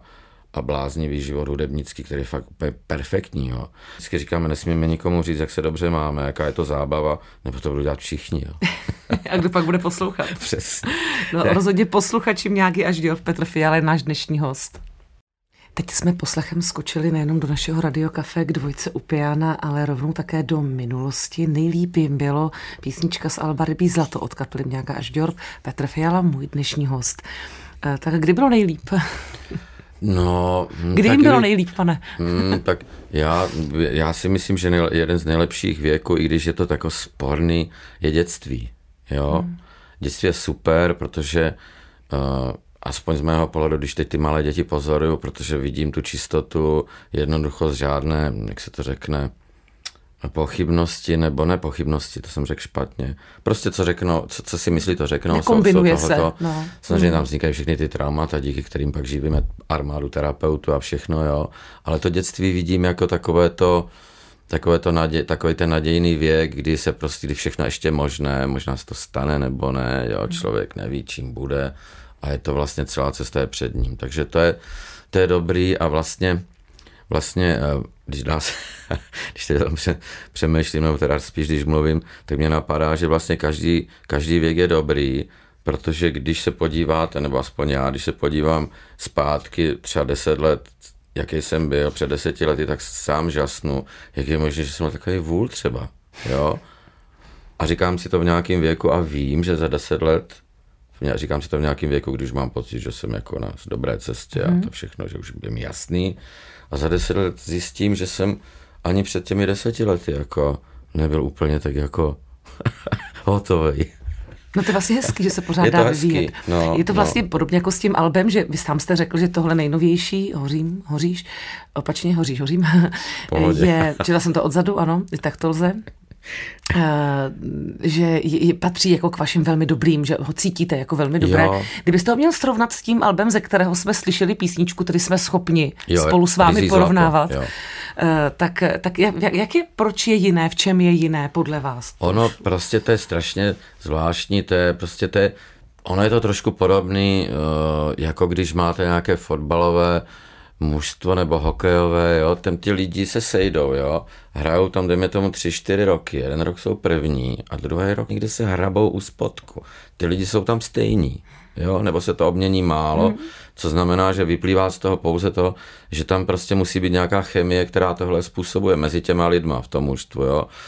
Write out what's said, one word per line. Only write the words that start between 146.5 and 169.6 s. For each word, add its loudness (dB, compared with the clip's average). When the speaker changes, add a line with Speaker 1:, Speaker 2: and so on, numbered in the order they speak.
Speaker 1:
podobný, 2
eh, 0
jako 0
když 0
máte 2
nějaké 2
fotbalové 2
mužstvo -2
nebo 2
hokejové, 2
jo, 2
tam -2
ti -2
lidi -2
se -2
sejdou, 2
jo, -2
hrajou 2
tam, -2
dejme 2
tomu, 0
tři, -4
čtyři 0
roky, 0
jeden -2
rok -2
jsou -2
první 0
a -6
druhý -2
rok -4
někde -4
se -4
hrabou 2
u -4
spodku. -8
Ty -2
lidi 0
jsou 0
tam 0
stejní, 0
jo, 0
nebo 0
se 0
to 4
obmění 2
málo, 2
Speaker 2:
Mhm. -4
Speaker 1:
co -2
znamená, 4
že 0
vyplývá 2
z -8
toho 0
pouze 0
to, 2
že -4
tam 0
prostě 0
musí 2
být 2
nějaká 2
chemie, 2
která 2
tohle 0
způsobuje 0
mezi 0
těma 2
lidma 2